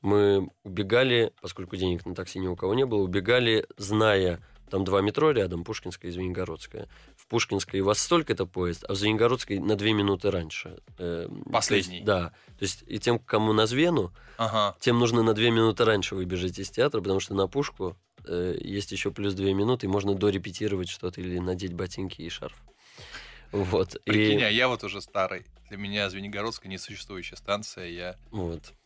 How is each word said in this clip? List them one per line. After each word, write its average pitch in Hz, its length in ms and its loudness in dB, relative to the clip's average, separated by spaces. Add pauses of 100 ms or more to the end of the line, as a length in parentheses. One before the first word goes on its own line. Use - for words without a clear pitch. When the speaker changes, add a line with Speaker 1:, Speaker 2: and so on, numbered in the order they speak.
Speaker 1:
Мы 101 480 4 (140)
убегали, 113 760 2
поскольку 92 360 -12
денег 90 300 -2
на 90 80 -8
такси 92 260 -10
ни 92 80 -4
у 90 80 -4
кого 92 180 -2
не 135 120 2
было, 107 160 0
убегали, 110 640 2 (120)
зная, 101 600 4 (300)
там 98 140 0
два 95 180 4
метро 131 300 2
рядом, 90 320 0
Пушкинская 90 460 -10
и 87 40 -8
Звенигородская. 90 760 -8 (280)
В - 120 -20
Пушкинской 98 540 0
вас 101 180 4
столько-то 147 460 2
поезд, 87 420 -4
а 101 60 -2
в - 20 -2
Звенигородской 107 640 2
на 101 160 2
две 101 180 2
минуты 101 360 2
раньше. 85 500 -6 (180)
Эм, 85 460 -8
то - 300 0
есть, 95 160 2
Speaker 2:
Последний. 90 140 -12
Speaker 1:
да. 92 260 2 (280)
То - 60 -6
есть - 220 -6
и 107 120 -6
тем, 120 220 2
кому 107 320 2
на 110 140 6
Звену, 127 460 2 (260)
Speaker 2:
Ага. 110 420 0
Speaker 1:
тем 120 180 4
нужно 117 240 4
на 113 120 6
две 113 160 4
минуты 113 340 4
раньше 104 320 2
выбежать 92 420 -4
из 95 120 -8
театра, 123 300 2
потому 95 200 0
что - 140 -6
на 98 140 2
Пушку, 98 480 -4 (300)
э, 87 340 -2
есть 101 320 -6
ещё 95 200 -4
плюс 101 220 -2
две 95 200 2
минуты, 110 320 0
и 95 40 0
можно 101 240 2
дорепетировать 98 720 -2
что-то - 320 -8
или 90 180 -4
надеть 90 360 -4
ботинки 92 480 -8
и 82 80 -10
шарф. - 320 -12 (880)
Вот, 98 520 0
Speaker 2:
Прикинь, 107 360 4
Speaker 1:
и - 40 2
Speaker 2:
а 104 60 4
я 120 180 4
вот 120 140 -2
уже 101 200 -8
старый. 95 420 -4 (240)
Для 104 80 -14
меня 101 340 -2
Звенигородская 101 600 -8
несуществующая 95 640 -12
станция, 101 520 -6
я 87 280 -10 (140)
Speaker 1:
Вот. 85 420 -8 (140)